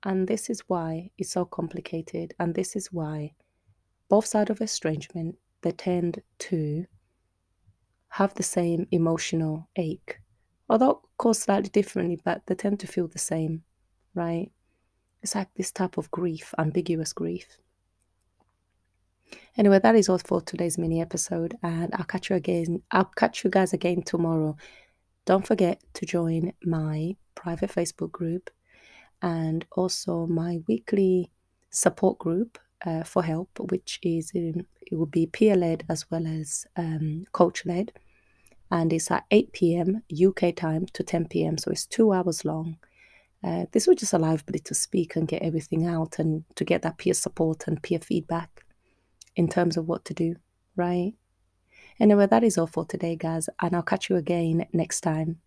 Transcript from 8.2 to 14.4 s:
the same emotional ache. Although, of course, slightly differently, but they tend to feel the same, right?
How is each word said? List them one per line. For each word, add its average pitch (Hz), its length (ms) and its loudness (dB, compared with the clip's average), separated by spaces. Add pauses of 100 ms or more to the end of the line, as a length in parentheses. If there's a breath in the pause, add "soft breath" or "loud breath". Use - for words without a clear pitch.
the - 80 -6
same 170 500 0
emotional 165 840 0
ache. - 440 -6 (500)
Although, 240 200 6
of - 280 -4
course, 226 220 2
slightly 196 280 0
differently, 180 560 0
but 170 220 -2
they 185 80 -2
tend 202 260 -4
to 185 60 -12
feel 175 220 -4
the 170 100 -12
same, 160 440 -4 (520)
right? 170 360 -4 (720)